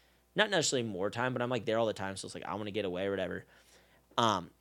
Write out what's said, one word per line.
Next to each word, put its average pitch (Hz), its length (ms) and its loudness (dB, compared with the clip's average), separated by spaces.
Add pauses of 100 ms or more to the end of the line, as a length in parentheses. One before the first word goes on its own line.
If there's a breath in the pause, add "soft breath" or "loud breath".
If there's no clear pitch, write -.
(340 soft breath)
not 214 160 4
necessarily 135 380 2
more 98 220 -2
time, 123 240 0
but 123 80 -2
I'm, 123 80 0
like, 117 160 -2
there 113 120 4
all 117 80 4
the 104 60 2
time, 95 240 -6
so 98 100 -10
it's - 80 -12
like, - 120 -10
I 85 80 -4
wanna 104 160 -6
get 101 160 -2
away 92 200 -2
or 98 40 0
whatever. 92 340 -2 (720 soft breath)
Um, 101 340 4 (100)